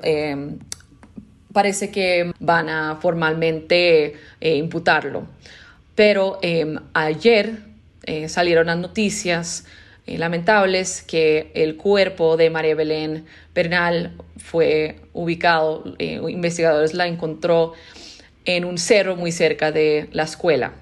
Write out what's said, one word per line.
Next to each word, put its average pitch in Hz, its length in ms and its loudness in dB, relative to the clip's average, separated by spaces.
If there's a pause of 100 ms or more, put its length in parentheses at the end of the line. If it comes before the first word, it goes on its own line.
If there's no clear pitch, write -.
em, 151 560 -4 (920)
parece 202 380 0
que 180 500 0
van 160 300 2
a 156 320 -4
formalmente, 165 1120 2 (240)
eh, 160 160 0
imputarlo. 160 720 -2 (680)
Pero, 196 460 2
em, 160 360 -2 (160)
ayer, 202 720 2 (400)
eh, 156 260 -8
salieron 170 380 2
las 170 100 -2
noticias, 175 880 -4 (420)
eh, 170 100 -10
lamentables 185 840 0
que 156 500 0
el 156 220 -2
cuerpo 185 600 2
de 165 120 6
María 160 260 0
Belén 156 500 -4 (280)
Bernal 175 600 -2 (220)
fue 156 640 0 (120)
ubicado, 170 840 -2
eh, 156 200 -6 (100)
investigadores 165 640 0
la 180 140 -2
encontró 165 680 0 (720)
en 175 200 0
un 180 140 -6
cerro 190 360 2
muy 175 160 -4
cerca 156 400 0
de 151 420 0
la 156 100 -2
escuela. 156 580 -2